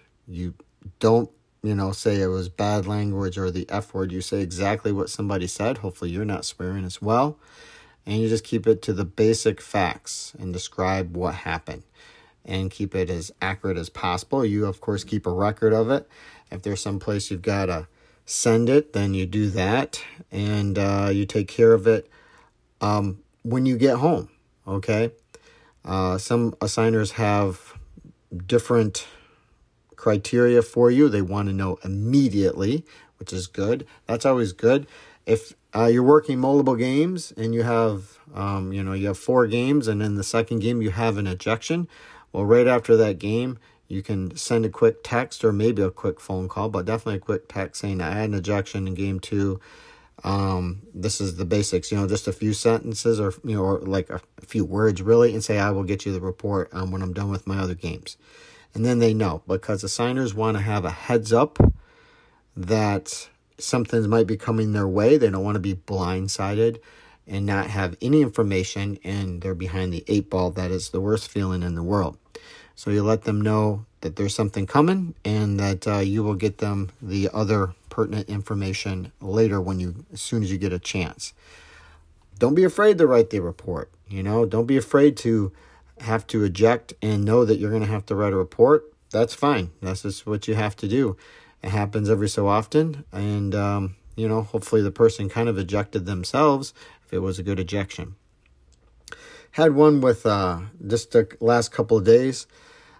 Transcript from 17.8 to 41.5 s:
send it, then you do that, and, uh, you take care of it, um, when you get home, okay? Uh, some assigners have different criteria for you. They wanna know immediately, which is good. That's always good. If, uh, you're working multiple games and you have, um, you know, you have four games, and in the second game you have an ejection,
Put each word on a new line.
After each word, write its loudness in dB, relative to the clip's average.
send 2
it, 4
then 0
you -2
do 0
that, -2
and, -2
uh, 0
you 0
take -2
care 6
of 4
it, 4
um, 0
when 0
you 2
get 4
home, 0
okay? 0
Uh, -2
some 0
assigners 0
have -2
different 2
criteria 4
for 4
you. 6
They 2
wanna -2
know -4
immediately, 0
which -14
is -6
good. -4
That's -4
always 2
good. 2
If, 0
uh, 4
you're 6
working 6
multiple 4
games 0
and -2
you 0
have, 0
um, -4
you -4
know, -4
you -2
have -2
four 4
games, 0
and 0
in -2
the -2
second -2
game 0
you -2
have -2
an -4
ejection, -4